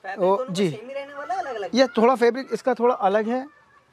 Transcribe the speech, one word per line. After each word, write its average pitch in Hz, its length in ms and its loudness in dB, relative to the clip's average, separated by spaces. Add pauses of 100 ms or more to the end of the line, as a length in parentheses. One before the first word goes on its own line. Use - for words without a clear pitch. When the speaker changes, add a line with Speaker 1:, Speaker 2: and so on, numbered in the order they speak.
Speaker 1:
फैब्रिक 196 160 -10
Speaker 2:
ओ, 190 180 4
Speaker 1:
दोनों 254 100 -4
का 196 60 -8
Speaker 2:
जी। 180 180 0
Speaker 1:
same 226 160 -12
ही 269 60 -14
रहने 277 200 -12
वाला 294 200 -8
है, 392 60 -4
अलग-अलग? 226 340 -6
Speaker 2:
ये 254 140 4
थोड़ा 247 280 4
fabric 233 380 0
इसका 247 200 -2
थोड़ा 240 220 2
अलग 208 320 2
है, 254 200 -2 (460)